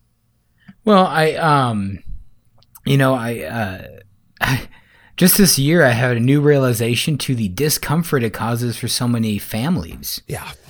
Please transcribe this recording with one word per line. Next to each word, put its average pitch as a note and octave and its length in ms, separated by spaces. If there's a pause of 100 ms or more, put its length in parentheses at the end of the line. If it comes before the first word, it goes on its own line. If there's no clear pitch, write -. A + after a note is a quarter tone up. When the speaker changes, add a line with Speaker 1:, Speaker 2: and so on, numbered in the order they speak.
(840)
Speaker 1:
Well, G3 200
I, D#3 280
um, B2 640 (840)
you C#3 120
know, C3+ 160
I, A2+ 840 (420)
uh, B2+ 160 (300)
<laughs> - 300
just F3+ 200
this F#3 220
year, D3+ 260
I A#2+ 60
had B2 260
a - 20
new C3+ 220
realization C3 800
to C3+ 160
the A2 140
discomfort C#3+ 720
it A2 100
causes A#2+ 420
for B2 120
so B2 200
many A2+ 300
families. A2+ 920
Speaker 2:
Yeah. - 240 (180)